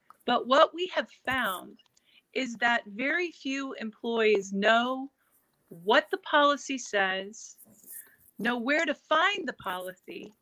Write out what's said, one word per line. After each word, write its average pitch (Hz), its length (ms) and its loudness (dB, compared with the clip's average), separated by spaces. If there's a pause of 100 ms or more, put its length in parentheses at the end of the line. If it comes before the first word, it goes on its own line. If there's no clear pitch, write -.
(260)
But 233 220 0
what 285 260 6
we 359 220 -4
have 277 100 -2 (180)
found 208 540 -4 (540)
is 233 240 -6
that 233 300 2
very 285 440 -4
few 269 440 -8
employees 214 800 0
know 233 600 0 (560)
what 202 420 2
the 381 80 0
policy 285 580 2
says, 196 800 -4 (840)
know 240 180 -2
where 285 260 2
to 277 100 0
find 349 520 0
the - 60 -4
policy 185 880 -10